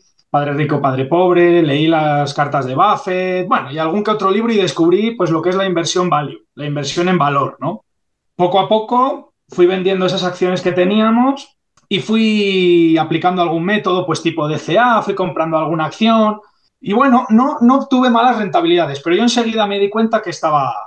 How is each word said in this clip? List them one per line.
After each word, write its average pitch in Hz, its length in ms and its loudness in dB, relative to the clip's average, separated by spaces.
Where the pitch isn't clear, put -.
Padre 143 240 -2
Rico, 147 280 -2
Padre 131 240 -2
Pobre, 175 560 4
leí 151 260 0
las 151 460 0
cartas 135 320 -2
de 127 100 -6
Buffett, 185 720 -2
bueno, 131 240 -4
y 147 60 -8
algún 165 260 -2
que 220 80 -2
otro 202 200 -2
libro 226 200 0
y 220 60 0
descubrí, 190 540 2
pues, 233 180 -2
lo 160 120 0
que 170 80 -2
es 185 60 0
la 196 100 0
inversión 180 440 -2
value, 147 300 -4
la 143 100 -10
inversión 147 420 -4
en 185 100 2
valor, 143 440 0
¿no? 170 240 -8
Poco 180 240 2
a 190 80 0
poco 247 680 -2
fui 175 200 4
vendiendo 185 380 0
esas 180 180 -2
acciones 180 380 -2
que 180 100 -2
teníamos 220 840 0
y 190 120 -2
fui 190 1000 2
aplicando 165 440 0
algún 165 220 0
método, 190 420 0
pues, 160 160 -4
tipo 156 260 -2
D 151 100 -4
C 160 200 -2
A, 233 260 4
fui 196 100 -4
comprando 165 440 -2
alguna 156 280 -2
acción 214 560 0
y, - 120 -6
bueno, 254 360 2
no, 262 320 2
no 247 160 6
obtuve 254 320 0
malas 233 300 2
rentabilidades, 170 640 0
pero 170 140 0
yo 214 60 2
enseguida 226 460 0
me 202 120 -4
di 202 100 2
cuenta 220 320 0
que - 100 -8
estaba, 143 420 -2